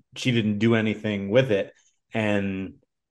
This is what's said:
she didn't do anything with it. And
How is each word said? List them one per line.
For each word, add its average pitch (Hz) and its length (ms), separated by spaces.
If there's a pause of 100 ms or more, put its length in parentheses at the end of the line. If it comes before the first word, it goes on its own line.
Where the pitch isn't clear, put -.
(160)
she - 140
didn't 107 280
do 117 180
anything 104 520
with 127 220
it. 95 220 (400)
And 98 640 (360)